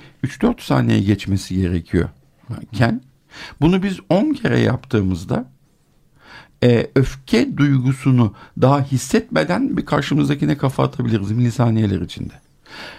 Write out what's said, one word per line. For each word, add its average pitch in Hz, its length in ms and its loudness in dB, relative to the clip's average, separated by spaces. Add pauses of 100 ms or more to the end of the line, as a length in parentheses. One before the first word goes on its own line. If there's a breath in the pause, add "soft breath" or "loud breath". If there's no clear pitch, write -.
(220 loud breath)
üç - 200 -6
dört 240 200 -2
saniye 117 380 2
geçmesi 98 560 -2
gerekiyor. 87 520 0 (640)
Ken, 165 280 0 (600 loud breath)
bunu 175 220 4
biz 196 160 -4 (100)
on 285 240 2
kere 123 280 0
yaptığımızda, 107 920 -2 (1120 loud breath)
e, 120 300 4
öfke 226 640 0
duygusunu 131 800 2 (260 loud breath)
daha 135 220 4
hissetmeden 175 920 -2
bir - 80 -4
karşımızdakine 143 720 0
kafa 135 280 0
atabiliriz 113 460 -2
milisaniyeler 110 680 0
içinde. - 340 -10 (640 loud breath)